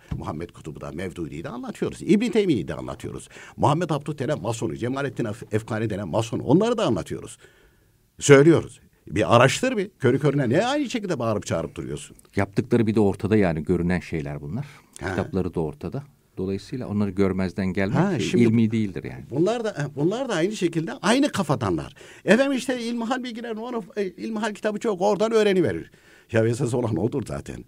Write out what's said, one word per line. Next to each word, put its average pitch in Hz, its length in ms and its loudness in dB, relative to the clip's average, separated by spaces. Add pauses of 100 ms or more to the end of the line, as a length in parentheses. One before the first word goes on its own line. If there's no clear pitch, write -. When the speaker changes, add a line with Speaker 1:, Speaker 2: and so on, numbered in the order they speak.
(180)
Speaker 1:
Muhammed 85 320 -10
Kutub'u 76 320 -16
da, 71 100 -12
Mevdudi'yi 80 520 -10
de 135 60 -12
anlatıyoruz. 226 520 -8
İbn 214 280 2
Teymiye'yi 170 380 0
de 78 60 -8
anlatıyoruz. 65 560 -10 (280)
Muhammed 151 320 2
Abdültelam 147 520 -4
Mason'u, 110 340 -4
Cemalettin 123 500 -4
Af-, 104 260 -8
Efkani 110 380 -2
denen 101 180 -6
Mason'u, 113 360 -2
onları 214 340 4
da 220 80 0
anlatıyoruz. - 520 -4 (840)
Söylüyoruz. 139 600 8 (280)
Bir 92 280 2
araştır 143 420 4
bir. 196 120 -4 (100)
Körü 131 200 4
körüne 139 300 2
ne 165 160 4
aynı 277 240 0
şekilde 190 300 -4
bağırıp 113 260 -2
çağırıp 82 300 -4
duruyorsun? 73 420 -10 (180)
Speaker 2:
Yaptıkları 107 520 2
bir 107 80 0
de 113 40 4
ortada 101 360 2
yani, 82 280 2
görünen 87 360 0
şeyler 73 420 -8
bunlar. 90 260 -8 (320)
Speaker 1:
Ha. 92 100 -6
Speaker 2:
Kitapları 92 440 -4
da 90 60 -4
ortada. 82 440 -6 (340)
Dolayısıyla 98 500 -6
onları 104 220 0
görmezden 92 580 0
gelmek 98 300 0
Speaker 1:
Ha, 180 220 2
Speaker 2:
şey, - 80 0
Speaker 1:
şimdi 170 160 4
Speaker 2:
ilmi 113 280 4
değildir 107 320 -4
yani. - 260 -12
Speaker 1:
bunlar 208 340 0
da, 151 320 -4
bunlar 202 340 -2
da - 40 -2
aynı 180 220 0
şekilde 170 380 -2
aynı 262 380 2
kafadanlar. 101 600 -2 (320)
Efendim 262 320 4
işte 247 240 -4
ilmihal 240 420 -4
bilgiler, 240 280 -10
onu, 226 320 -8 (120)
e, 208 100 -2
ilmihal 214 480 -6
kitabı 208 260 -4
çok, 208 220 -2
oradan 208 300 2
öğreniverir. 185 600 4 (400)
Ya 113 160 4
esas 120 260 0
olan 123 220 0
odur 113 320 0
zaten. 69 400 -10